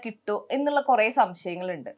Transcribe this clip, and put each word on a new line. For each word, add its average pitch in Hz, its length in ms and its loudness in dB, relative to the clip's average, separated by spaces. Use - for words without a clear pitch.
കിട്ടുമോ 208 440 -6
എന്നുള്ള 285 300 0
കുറേ 240 300 4
സംശയങ്ങളുണ്ട്. 180 880 -2